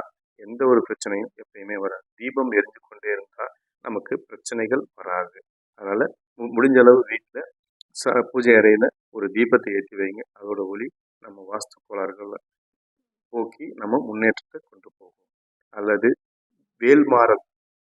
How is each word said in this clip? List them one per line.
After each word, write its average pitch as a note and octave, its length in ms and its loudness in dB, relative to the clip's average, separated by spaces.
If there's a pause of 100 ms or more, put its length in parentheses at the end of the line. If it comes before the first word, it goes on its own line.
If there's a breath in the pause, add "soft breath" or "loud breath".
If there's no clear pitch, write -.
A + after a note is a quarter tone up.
(360)
எந்த A#2 300 -8
ஒரு B2 160 4
பிரச்சனையும் G#2 540 -10
எப்பயுமே G#2 380 -18
வராது. F#2+ 300 -10 (120)
தீபம் C3 360 -6
எரிஞ்சு G#2 300 -2
கொண்டே G#2 300 -12
இருந்தா G2+ 340 -10 (360)
நமக்கு A2+ 460 -10
பிரச்சனைகள் A2+ 560 -6 (120)
வராது. F2+ 440 -8 (340)
அதனால G#2 320 -4 (320)
மு-, A#2+ 140 -12
முடிஞ்ச B2+ 280 4
அளவு B2 280 8
வீட்ல A2+ 320 -12 (560)
ச-, A#2+ 360 -2
பூஜை A#2+ 220 4
அறையில G#2+ 320 6 (240)
ஒரு G2+ 180 -10
தீபத்தை A2+ 460 0
ஏத்தி G2 240 -8
வைங்க. G2 240 -8 (140)
அதோட G2+ 320 -8
ஒளி G2+ 200 -10 (320)
நம்ம G2+ 220 -20
வாஸ்து G2 360 -16 (100)
கோளாறுகளை G2+ 520 -12 (880)
போக்கி A#2+ 440 -10
நம்ம A2+ 320 -4
முன்னேற்றத்தை A2 640 -4
கொண்டு - 280 -20
போகும். - 300 -20 (420)
அல்லது G#2 400 0 (720)
வேல்மாறல் B2 640 4 (460)